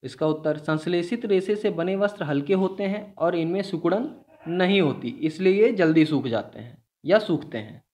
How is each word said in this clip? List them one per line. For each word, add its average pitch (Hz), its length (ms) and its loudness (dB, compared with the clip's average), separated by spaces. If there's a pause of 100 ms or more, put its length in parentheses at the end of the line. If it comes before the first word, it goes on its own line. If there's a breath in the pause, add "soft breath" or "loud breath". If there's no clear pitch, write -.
इसका 143 240 -4
उत्तर, 151 320 0
संश्लेषित 175 640 -2
रेशे 202 320 0
से 208 140 -2
बने 175 260 -2
वस्त्र 202 280 -2
हल्के 143 300 0
होते 190 300 0
हैं 208 300 -6
और 175 200 0
इनमें 170 280 -2
सिकुड़न 190 480 -2 (380)
नहीं 185 320 4
होती, 135 280 0
इसलिए 185 540 2
ये 254 100 4
जल्दी 160 320 6
सूख 143 220 -2
जाते 113 320 -4
हैं 117 240 -18 (220)
या 175 140 4
सूखते 147 400 -2
हैं। 107 240 -14 (120)